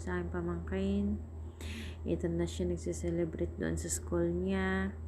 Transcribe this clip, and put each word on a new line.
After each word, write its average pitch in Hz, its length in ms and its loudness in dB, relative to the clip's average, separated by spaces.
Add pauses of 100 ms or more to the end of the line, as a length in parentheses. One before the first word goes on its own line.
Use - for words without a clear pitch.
sa 180 180 0
aking 175 140 -2
pamangkin." 190 720 0 (960)
Ito 170 240 2
na 170 200 2
siya, 180 200 0
nagse-celebrate 170 880 0
doon 165 240 0
sa 175 80 -4
school 170 400 2
niya. 190 640 2 (160)